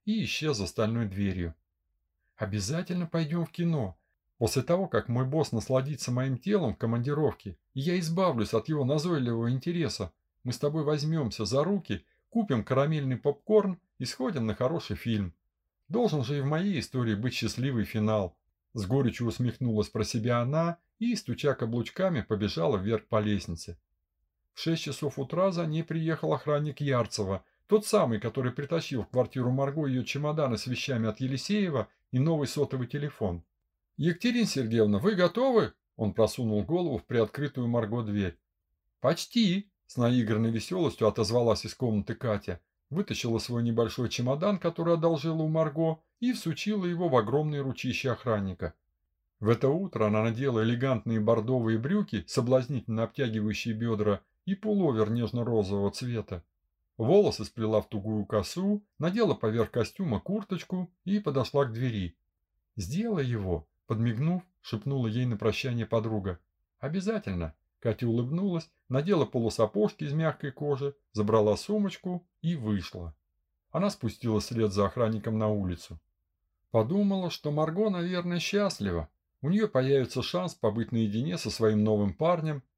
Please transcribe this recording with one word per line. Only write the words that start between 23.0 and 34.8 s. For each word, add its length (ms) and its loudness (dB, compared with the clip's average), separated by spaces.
по 140 2
лестнице. 580 -2
В 60 -14
шесть 240 0
часов 340 -4
утра 320 0
за 160 -2
ней 160 -2
приехал 500 -2
охранник 480 0
Ярцева, 640 0
тот 200 2
самый, 340 2
который 320 -2
притащил 500 -4
в 60 -10
квартиру 420 0
Марго 360 0
ее 180 0
чемоданы 520 -2
с 100 -6
вещами 420 -2
от 120 -4
Елисеева 680 -2
и 80 2
новый 260 2
сотовый 400 -2
телефон. 580 -4
«Екатерина 500 2
Сергеевна, 520 4